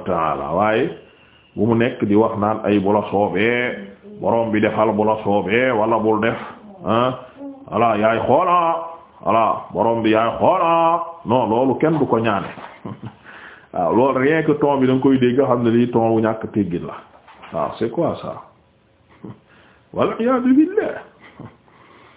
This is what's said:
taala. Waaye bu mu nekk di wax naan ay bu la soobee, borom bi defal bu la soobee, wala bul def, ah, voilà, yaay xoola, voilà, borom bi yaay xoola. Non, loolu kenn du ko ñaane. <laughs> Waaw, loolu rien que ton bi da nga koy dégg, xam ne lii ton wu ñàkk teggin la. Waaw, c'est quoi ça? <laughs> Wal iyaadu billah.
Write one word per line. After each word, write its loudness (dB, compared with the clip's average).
taala. -4
Waaye 0
bu -2
mu 2
nekk 0
di 2
wax 4
naan -2
ay 2
bu 0
la 2
soobee, -2
borom 0
bi 0
defal 2
bu 0
la 0
soobee, 0
wala 0
bul 2
def, -2
ah, 0
voilà, 2
yaay 2
xoola, 2
voilà, 0
borom 0
bi 2
yaay 2
xoola. 2
Non, 2
loolu 2
kenn 2
du 0
ko 0
ñaane. -2
<laughs> -18
Waaw, 0
loolu 2
rien 2
que 0
ton 0
bi 2
da 4
nga 0
koy 4
dégg, 2
xam 2
ne 2
lii 2
ton 2
wu 2
ñàkk -2
teggin -2
la. -12
Waaw, -4
c'est -2
quoi -2
ça? -12
<laughs> -20
Wal 0
iyaadu 2
billah. 0